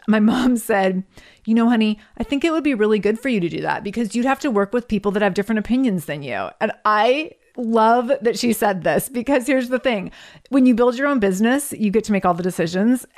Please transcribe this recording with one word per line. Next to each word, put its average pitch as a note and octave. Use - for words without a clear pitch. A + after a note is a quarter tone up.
my A3
<laughs> G#3+
mom B3
said, F#3+
"You A3
know, A#3
honey, A3
I -
think C#4
it E4
would D#4
be C#4
really G#3+
good G#3
for C4+
you A3+
to F3
do D3+
that D3+
because G#3
you'd A#3
have C4+
to D4+
work G3+
with A#3+
people G3+
that G3
have G3
different G#3
opinions G#3+
than D3
you." G#2
And G#3+
I A#3
love A3+
that G#3+
she A#3+
said G3+
this D3+
because B3
here's C4
the B3+
thing. G3+
When C4
you B3+
build A#3+
your C#4
own C#4+
business, A3
you G#3
get G#3+
to A3
make F#3+
all F3+
the E3+
decisions. F#3